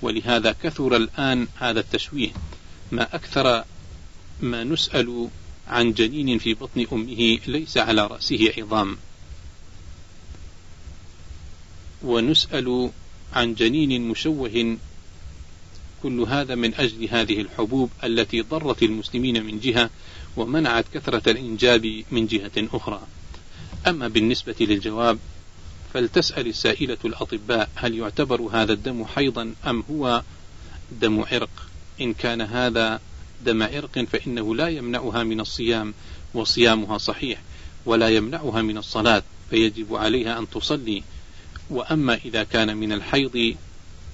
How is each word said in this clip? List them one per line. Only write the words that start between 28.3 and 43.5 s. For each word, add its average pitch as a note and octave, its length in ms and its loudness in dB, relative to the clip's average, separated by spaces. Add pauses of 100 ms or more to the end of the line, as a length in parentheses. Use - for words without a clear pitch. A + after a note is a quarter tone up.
هذا A2 300 4
الدم A2+ 320 -2
حيضاً A#2+ 500 0 (120)
أم A#2+ 240 0
هو B2+ 320 2 (800)
دم G#2+ 200 4
عرق؟ - 480 -2 (320)
إن A#2+ 140 0
كان A#2 260 0
هذا A2+ 600 2 (440)
دم A2+ 180 4
عرق C3+ 360 -2 (140)
فإنه A2+ 420 0
لا D#3 140 2
يمنعها A#2+ 540 -2
من A2 180 0
الصيام، A2 540 0 (400)
وصيامها A2 640 4
صحيح، A2+ 420 -4 (460)
ولا A2+ 220 6
يمنعها A2+ 540 2
من G#2+ 160 0
الصلاة، G#2+ 440 4 (280)
فيجب A2 440 2
عليها A2+ 440 2
أن A2 120 -6
تصلي. A2+ 520 -2 (680)
وأما C3+ 440 2 (100)
إذا A2 200 0
كان G#2+ 320 2
من G#2+ 160 0
الحيض A#2+ 640 2 (580)